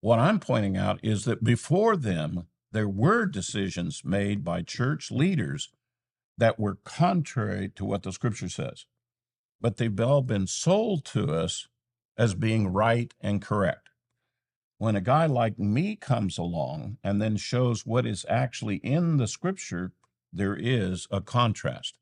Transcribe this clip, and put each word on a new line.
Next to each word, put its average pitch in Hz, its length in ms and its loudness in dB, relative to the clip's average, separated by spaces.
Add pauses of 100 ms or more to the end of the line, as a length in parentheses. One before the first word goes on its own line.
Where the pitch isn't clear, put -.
what 113 180 4
I'm 175 220 4
pointing 101 360 0
out 98 260 0
is 107 220 0
that 113 200 0
before 185 520 4
them, 85 520 -2 (240)
there 110 160 0
were 156 360 4
decisions 95 800 -4
made 101 400 0
by 87 180 -2
church 139 480 -4
leaders 120 600 -2 (640)
that 113 220 4
were 104 260 -2
contrary 117 920 0
to 98 80 -6
what 101 180 -2
the 95 100 -6
Scripture 98 360 -4
says. - 380 -10 (760)
But 113 160 -2
they've 113 240 -2
all 135 220 4
been 101 240 0
sold 196 600 0
to 101 260 -2
us 82 360 -4 (480)
as 107 180 2
being 110 340 2
right 113 520 2
and 101 200 0
correct. - 500 -2 (880)
When 110 160 0
a 101 60 0
guy 143 260 4
like 117 320 2
me 131 380 0
comes 107 420 -2
along 80 640 -6
and 101 200 0
then 110 140 0
shows 123 500 -2
what 120 200 0
is 107 220 -6
actually 113 480 -2
in 165 400 0
the 123 100 2
Scripture, 92 680 -6 (400)
there 98 260 -2
is 101 520 -2
a 101 100 -2
contrast. - 800 -2